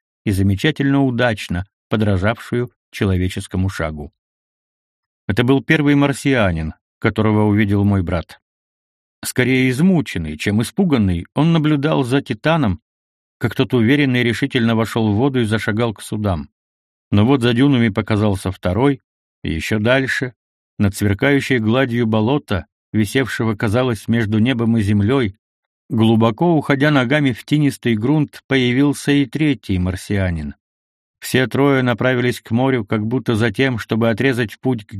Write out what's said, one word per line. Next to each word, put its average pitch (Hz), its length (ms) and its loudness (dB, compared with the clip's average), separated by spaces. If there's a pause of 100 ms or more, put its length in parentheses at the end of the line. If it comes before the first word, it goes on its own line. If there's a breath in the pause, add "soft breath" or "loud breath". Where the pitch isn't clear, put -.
(240)
и 110 80 0
замечательно 139 720 0
удачно 117 600 -2 (240)
подражавшую 107 840 -2 (180)
человеческому 92 800 -2
шагу. 78 440 -8 (1160)
Это 110 140 0
был 131 180 2
первый 147 320 2
марсианин, 120 800 0 (240)
которого 107 460 2
увидел 101 400 2
мой 101 180 2
брат. 87 380 -6 (840)
Скорее 131 460 0
измученный, 123 680 0
чем 104 240 -2
испуганный, 113 640 0 (120)
он 160 160 2
наблюдал 151 500 0
за 131 180 0
Титаном, 135 600 0 (580)
как - 160 -2
тот 127 180 0
уверенно 127 440 2
и 123 80 0
решительно 117 500 0
вошёл 110 380 0
в - 20 2
воду 127 260 0
и 120 40 0
зашагал 110 500 -2
к - 80 -18
судам. 98 460 -4 (640)
Но 101 120 4
вот 127 180 4
за 120 120 2
дюнами 123 360 4
показался 104 600 -2
второй, 110 520 -2 (420)
и 80 100 -4
ещё 92 240 -4
дальше, 123 560 -2 (460)
над 101 160 0
сверкающей 127 640 0
гладью 117 480 0
болота, 110 580 -2 (260)
висевшего, 110 600 -2
казалось, 120 540 -2
между 110 320 0
небом 117 380 0
и 110 40 0
землёй, 104 540 0 (520)
глубоко 113 680 2
уходя 143 340 0
ногами 139 400 0
в - 140 -8
тинистый 139 500 0
грунт, 135 540 -2
появился 131 640 0
и 143 140 2
третий 123 520 -2
марсианин. 90 760 -4 (640)
Все 127 260 0
трое 135 360 2
направились 123 580 0
к - 100 -20
морю, 123 340 0
как 107 220 -4
будто 120 280 -2
за 113 180 0
тем, 127 260 -2
чтобы 113 320 0
отрезать 120 480 -2
путь 123 280 -4
к - 140 -18